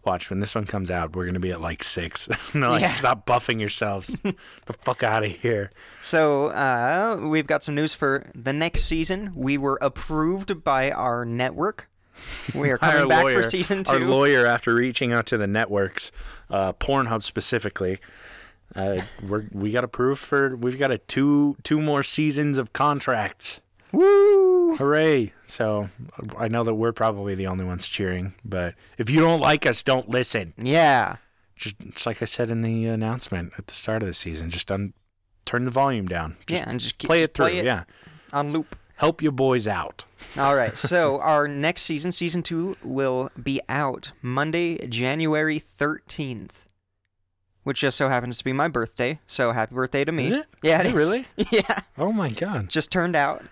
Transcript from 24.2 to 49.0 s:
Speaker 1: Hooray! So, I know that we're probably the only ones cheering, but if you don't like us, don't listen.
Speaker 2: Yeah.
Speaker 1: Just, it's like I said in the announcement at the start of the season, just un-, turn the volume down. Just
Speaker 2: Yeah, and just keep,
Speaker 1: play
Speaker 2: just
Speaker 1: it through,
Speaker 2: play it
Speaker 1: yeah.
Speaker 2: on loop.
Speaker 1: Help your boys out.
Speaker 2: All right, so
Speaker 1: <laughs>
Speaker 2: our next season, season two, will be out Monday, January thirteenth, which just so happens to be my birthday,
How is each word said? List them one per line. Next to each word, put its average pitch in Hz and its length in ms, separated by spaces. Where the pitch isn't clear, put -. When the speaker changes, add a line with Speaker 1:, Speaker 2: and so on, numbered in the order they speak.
Speaker 1:
Hooray! 147 560
So, 107 420
I 117 100
know 117 160
that 113 120
we're 113 160
probably 101 440
the 95 120
only 92 160
ones 90 240
cheering, 92 460
but 90 300
if 113 120
you 151 100
don't 165 200
like 147 260
us, 127 180
don't 131 260
listen. 117 480
Speaker 2:
Yeah. 123 600
Speaker 1:
Just, 101 200
it's - 200
like 113 160
I 117 40
said 117 240
in 113 120
the 113 260
announcement 110 720
at - 100
the - 60
start 110 280
of 101 60
the 85 60
season, 82 360
just 87 220
un-, 98 220
turn 123 200
the 123 60
volume 127 360
down. 85 300
Just 175 160
Speaker 2:
Yeah, - 60
and 123 100
just - 180
keep, - 100
Speaker 1:
play 165 120
Speaker 2:
just 160 100
Speaker 1:
it - 60
through, 143 100
Speaker 2:
play 180 140
it 143 60
Speaker 1:
yeah. 107 180
Speaker 2:
on 143 200
loop. 156 240
Speaker 1:
Help 160 260
your 156 100
boys 127 360
out. 87 380
Speaker 2:
All 139 180
right, 117 220
so 156 420
Speaker 1:
<laughs> - 20
Speaker 2:
our 147 260
next 147 360
season, 160 280
season 170 320
two, 170 400
will 131 460
be 135 280
out 135 420
Monday, 156 560
January 156 720
thirteenth, - 1080
which 139 180
just 139 160
so 135 120
happens 123 300
to - 40
be 131 100
my 147 140
birthday, 127 600